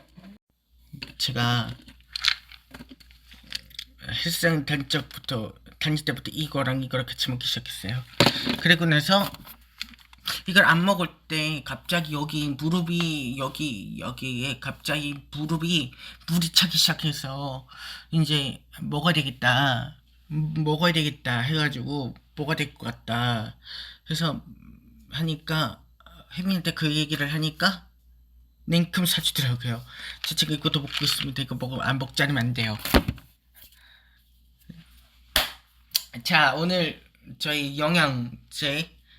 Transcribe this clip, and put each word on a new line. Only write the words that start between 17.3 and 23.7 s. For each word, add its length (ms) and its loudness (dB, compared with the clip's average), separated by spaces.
이제 520 2
"먹어야 320 2
되겠다, 840 2
먹어야 640 2
되겠다." 480 0
해가지고 760 -2
"먹어야 200 -2
될 180 -2
것 120 -10
같다." 680 -2